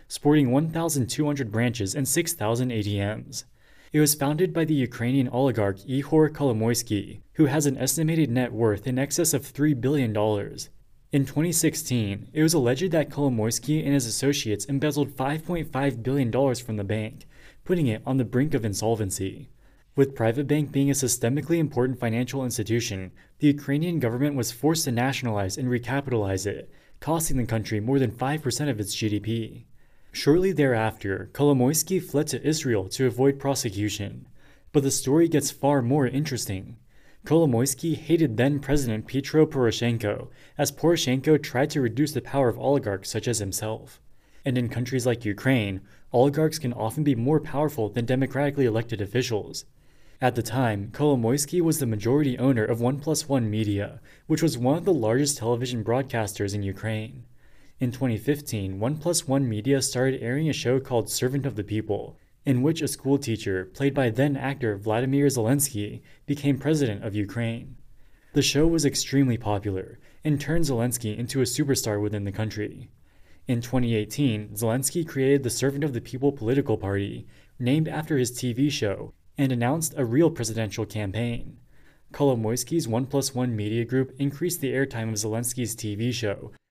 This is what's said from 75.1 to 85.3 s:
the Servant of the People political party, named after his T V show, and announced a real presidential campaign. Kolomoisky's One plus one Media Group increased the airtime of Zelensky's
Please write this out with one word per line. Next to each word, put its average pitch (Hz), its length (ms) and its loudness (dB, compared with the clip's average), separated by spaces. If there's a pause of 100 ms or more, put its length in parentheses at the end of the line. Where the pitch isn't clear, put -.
the 120 60 0
Servant 139 340 0
of 143 100 -2
the 117 60 -2
People 135 320 -2
political 127 460 0
party, 101 500 -4 (320)
named 147 300 2
after 156 280 -2
his 123 140 0
T 123 220 -4
V 139 160 2
show, 104 440 -4 (240)
and 135 140 2
announced 127 460 0
a 135 80 0
real 147 240 4
presidential 110 560 -4
campaign. 107 720 -4 (560)
Kolomoisky's 127 720 0
One 123 200 0
plus 135 280 -2
one 123 180 0
Media 107 300 -2
Group 131 360 0
increased 143 420 -2
the 135 100 -2
airtime 123 380 -2
of 110 60 -4
Zelensky's 110 600 -4